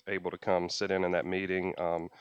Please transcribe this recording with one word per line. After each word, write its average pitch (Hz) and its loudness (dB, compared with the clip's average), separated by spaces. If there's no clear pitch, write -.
able 92 -4
to 87 -6
come 87 2
sit 98 -2
in, 92 2
in 90 2
that 87 2
meeting. 92 0
Um, 85 -2